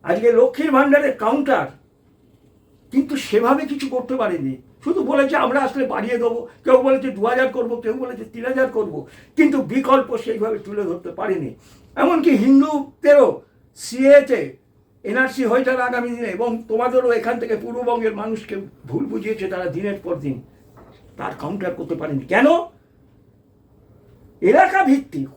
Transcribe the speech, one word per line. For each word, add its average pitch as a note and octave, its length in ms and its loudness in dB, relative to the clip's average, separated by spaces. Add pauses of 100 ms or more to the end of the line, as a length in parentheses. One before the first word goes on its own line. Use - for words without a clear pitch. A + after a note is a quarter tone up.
আজকে G#3+ 280 0
লক্ষ্মীর C4 400 2
ভাণ্ডারের C#4 460 4
কাউন্টার A#3+ 500 0 (1200)
কিন্তু C4+ 260 0
সেভাবে B3+ 480 2
কিছু C4+ 240 -6
করতে B3+ 260 -4
পারেনি, E3+ 380 -2 (300)
শুধু E4+ 200 -2
বলেছে, C#4 320 2
"আমরা C4 240 0
আসলে C4+ 260 -2
বাড়িয়ে - 320 -4
দেবো", A#3 220 -2 (240)
কেউ B3+ 180 6
বলেছে, C4+ 300 0
"দু G3 140 -8
হাজার B3+ 220 0
করবো", A#3 340 -4
কেউ A3 120 -4
বলেছে, B3 320 -10
তিন A#3 200 -14
হাজার C4 220 0
করবো, E3+ 400 -6 (300)
কিন্তু C#4+ 240 4
বিকল্প C4 560 0
সেইভাবে A3 420 -4
তুলে G3+ 240 -8
ধরতে F3 280 -8
পারেনি। F#3 380 -4 (460)
এমনকি D#4+ 360 2 (120)
হিন্দুদেরও C#4 1000 4 (340)
সিএতে C4 840 4 (460)
এনআরসি C4 420 -2
হয়ে B3 180 2
যাবে B3+ 200 0
আগামী B3 260 -4
দিনে, A#3 180 -6
এবং G#3 220 -4 (180)
তোমাদেরও A#3+ 440 0
এখান A#3 280 -2
থেকে A3+ 180 -2
পূর্ববঙ্গের A#3 580 -4
মানুষকে G#3+ 400 -8 (300)
ভুল A#2+ 200 -6
বুঝিয়েছে G#3+ 420 -6
তারা F#3 180 -6
দিনের G3 380 -6
পর F3 120 -6
দিন, C#3 260 -8 (760)
তার F#2+ 220 -10
কাউন্টার F3+ 360 -6
করতে E3+ 200 -8
পারেনি। C#3+ 300 -6
কেন? A#3 220 2 (1900)
এলাকা F#4+ 420 4
ভিত্তিক, C4+ 540 0